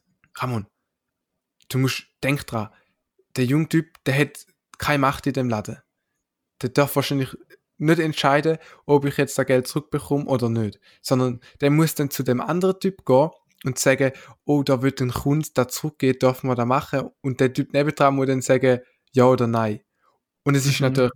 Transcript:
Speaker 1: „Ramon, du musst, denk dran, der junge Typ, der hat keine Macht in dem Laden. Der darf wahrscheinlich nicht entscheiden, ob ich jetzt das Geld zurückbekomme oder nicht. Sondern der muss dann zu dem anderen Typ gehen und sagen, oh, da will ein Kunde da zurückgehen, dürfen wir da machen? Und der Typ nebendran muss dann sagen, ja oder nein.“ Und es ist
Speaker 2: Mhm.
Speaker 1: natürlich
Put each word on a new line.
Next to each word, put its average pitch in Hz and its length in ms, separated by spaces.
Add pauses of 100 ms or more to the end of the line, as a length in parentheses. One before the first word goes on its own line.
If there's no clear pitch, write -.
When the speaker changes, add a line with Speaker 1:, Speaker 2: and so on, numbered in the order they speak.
(360)
Speaker 1:
„Ramon, 120 320 (1040)
du 131 100
musst, 131 240 (200)
denk 139 240
dran, 107 220 (640)
der 127 100
junge 147 240
Typ, - 360
der 135 120
hat 147 280 (320)
keine 147 220
Macht 139 280
in 131 60
dem 127 160
Laden. 110 280 (840)
Der 123 80
darf 143 260
wahrscheinlich 139 400 (420)
nicht 160 220
entscheiden, 156 580 (280)
ob 143 200
ich 143 120
jetzt 139 200
das 131 100
Geld 127 200
zurückbekomme 147 580
oder 123 240
nicht. 110 300 (220)
Sondern 127 380 (220)
der 143 100
muss 156 240
dann 143 160
zu 139 120
dem 123 180
anderen 185 380
Typ - 260
gehen 135 240 (340)
und 131 160
sagen, 135 320 (340)
oh, 147 180
da 135 180
will 131 180
ein 123 120
Kunde 147 420
da 123 140
zurückgehen, 131 520
dürfen 131 300
wir 123 60
da 120 100
machen? 135 440 (120)
Und 131 180
der 127 140
Typ 139 200
nebendran 143 420
muss 135 120
dann 131 140
sagen, 131 380 (340)
ja 123 120
oder 123 220
nein.“ 113 340 (640)
Und 143 120
es 135 100
ist 139 140
Speaker 2:
Mhm. 139 40
Speaker 1:
natürlich 131 320